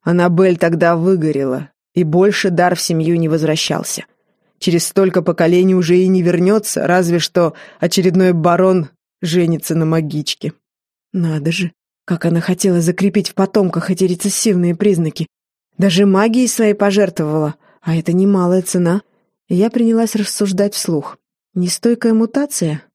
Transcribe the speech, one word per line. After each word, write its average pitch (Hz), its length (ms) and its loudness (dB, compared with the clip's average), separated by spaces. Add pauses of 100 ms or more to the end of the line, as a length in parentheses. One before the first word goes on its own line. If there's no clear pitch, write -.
"Аннабель 175 560 2
тогда 170 380 2
выгорела, 151 720 -2 (240)
и 180 100 0
больше 185 460 2
дар 175 260 2
в 170 60 -8
семью 165 360 -2
не 165 100 0
возвращался. - 800 -2 (540)
Через 170 280 0
столько 185 340 2
поколений 180 540 2
уже 180 220 2
и 185 100 2
не 185 140 2
вернется, 180 680 0
разве 175 320 0
что 165 340 -2 (260)
очередной 180 540 2
барон 175 560 2 (320)
женится 165 540 -2
на 160 100 2
магичке". 156 680 -4 (600)
Надо 160 380 -2
же, 170 200 -4 (340)
как 175 200 -4
она 165 160 0
хотела 180 400 0
закрепить 180 480 0
в - 40 -14
потомках 190 560 -2
эти 190 140 0
рецессивные 180 720 0
признаки. 165 520 0 (500)
Даже 190 280 2
магией 220 420 2
своей 214 260 0
пожертвовала, 170 800 0 (260)
а 165 140 -2
это 165 180 -2
немалая 185 480 2
цена. 180 400 0 (460)
И 180 80 -2
я 208 140 2
принялась 226 460 0
рассуждать 202 580 -2
вслух. - 440 -4 (360)
Нестойкая 226 600 0
мутация? 226 680 -2 (120)